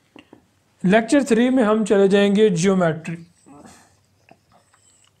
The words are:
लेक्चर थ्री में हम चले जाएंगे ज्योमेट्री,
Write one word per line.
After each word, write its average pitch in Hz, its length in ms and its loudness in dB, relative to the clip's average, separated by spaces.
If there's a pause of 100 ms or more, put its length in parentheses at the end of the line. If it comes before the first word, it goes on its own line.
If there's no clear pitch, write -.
(840)
लेक्चर 226 380 2
थ्री 240 260 0
में 262 140 0
हम 214 200 0
चले 196 240 0
जाएंगे 202 420 2
ज्योमेट्री, 170 680 -2 (2000)